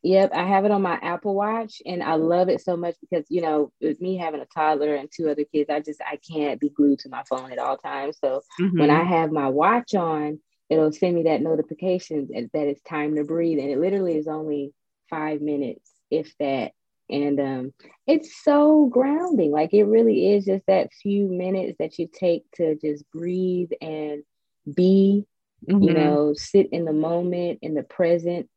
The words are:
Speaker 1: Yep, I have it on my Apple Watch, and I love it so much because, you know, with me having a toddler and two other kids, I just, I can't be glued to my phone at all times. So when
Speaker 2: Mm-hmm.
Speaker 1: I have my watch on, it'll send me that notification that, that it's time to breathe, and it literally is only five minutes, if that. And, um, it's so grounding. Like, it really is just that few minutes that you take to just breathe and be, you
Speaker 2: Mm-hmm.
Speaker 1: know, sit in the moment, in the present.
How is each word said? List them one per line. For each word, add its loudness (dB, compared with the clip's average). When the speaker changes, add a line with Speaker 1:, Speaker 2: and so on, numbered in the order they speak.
Speaker 1:
Yep, 4
I -2
have 2
it 2
on 2
my 0
Apple -4
Watch, -4
and -8
I -2
love 2
it 0
so -2
much -6
because, -6
you -2
know, 0
with -4
me -4
having -8
a -14
toddler 0
and -8
two -2
other -2
kids, -2
I -2
just, -12
I -10
can't -6
be -2
glued 2
to -18
my -12
phone -6
at -8
all -4
times. -10
So -2
when 0
Speaker 2:
Mm-hmm. 4
Speaker 1:
I 4
have 0
my -2
watch 0
on, -2
it'll 2
send 0
me 0
that 2
notification -4
that, -8
that -2
it's -4
time -4
to -2
breathe, -2
and -4
it -2
literally 0
is -4
only -6
five -6
minutes, -6
if -4
that. -2
And, -2
um, -6
it's -2
so 6
grounding. 2
Like, 0
it 8
really 4
is 2
just -2
that 2
few 0
minutes -4
that -6
you -4
take -2
to 0
just -6
breathe -4
and -8
be, 4
you 0
Speaker 2:
Mm-hmm. 6
Speaker 1:
know, 4
sit 2
in -4
the -2
moment, -2
in -6
the -2
present. -2